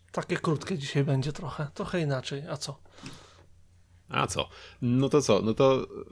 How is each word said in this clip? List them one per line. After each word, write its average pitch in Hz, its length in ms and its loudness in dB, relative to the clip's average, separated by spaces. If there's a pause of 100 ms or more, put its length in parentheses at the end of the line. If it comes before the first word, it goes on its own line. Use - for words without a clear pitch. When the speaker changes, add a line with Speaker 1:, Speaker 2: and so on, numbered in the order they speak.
(120)
Speaker 1:
takie - 240 -2
krótkie 170 420 -2
dzisiaj 139 260 0
będzie 139 280 0
trochę, 151 420 -6
trochę 185 260 -4
inaczej, 139 500 -4
a 151 60 -6
co? 143 220 -10 (1300)
Speaker 2:
A 131 180 0
co? - 220 -2 (340)
No 127 260 2
to 147 140 4
co? 98 200 4
No 110 120 2
to 135 320 6 (260)